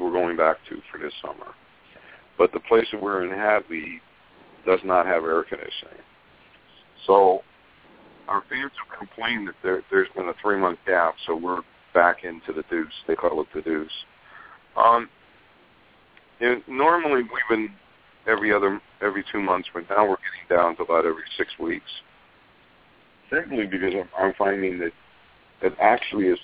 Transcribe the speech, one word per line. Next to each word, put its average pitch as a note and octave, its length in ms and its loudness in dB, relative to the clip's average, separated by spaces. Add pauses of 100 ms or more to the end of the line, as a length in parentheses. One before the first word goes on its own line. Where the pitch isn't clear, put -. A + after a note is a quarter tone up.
we're F2 120 -2
going F2 260 0
back D#2+ 200 4 (120)
to - 200 -14
for - 80 -16
this D2+ 240 -12
summer. - 320 -14 (840)
But - 160 4
the E2+ 80 -6
place A2+ 320 2
that G#2 80 -8
we're F#2+ 240 -2
in, F#2+ 120 -6
Hadley, F2 640 -2 (640)
does F#2 200 4
not F2+ 200 2
have F2 180 0
air D#2+ 200 0
conditioning. - 580 -14 (1040)
So G2 360 6 (880)
our G2 220 -4
fans C3 280 -8
have - 200 -16
complained A2 520 -6
that E2 120 -14
there, F#2 300 -2
there's F#2+ 240 2
been F#2 140 -4
a E2+ 120 -6
three-month F#2+ 460 0
gap, E2+ 280 2 (120)
so E2 80 -2
we're F2 260 -6 (320)
back F2 300 4
into D#2+ 300 -10
the D#2 160 -8
Deuce. D#2+ 240 -4 (140)
They D#2+ 80 0
call D#2 260 0
it D2+ 120 -6
the D#2 80 -6
Deuce. D#2 300 -6 (880)
Um, A#2 320 4 (1300)
and A#2+ 280 2
normally C#3+ 560 2
we've A2+ 260 -8
been A2 200 0 (580)
every G#2+ 260 2
other, G2+ 260 2 (220)
every G2+ 300 -4
two G#2+ 100 -4
months, F#2 320 0
but E2+ 160 -8
now G2+ 180 4
we're F#2+ 100 0
getting F2 400 -2
down E2+ 200 2
to F2 60 -6
about E2 220 2
every E2 180 -2 (140)
six - 220 -4
weeks. E2+ 320 -6 (1400)
Simply C#3+ 340 -2
because F#2 280 -2
I'm, F#2+ 240 -6
I'm F#2+ 200 2
finding F#2+ 420 -2
that E2+ 120 -4 (720)
it F#2 160 0
actually G#2+ 480 2
is F2 160 2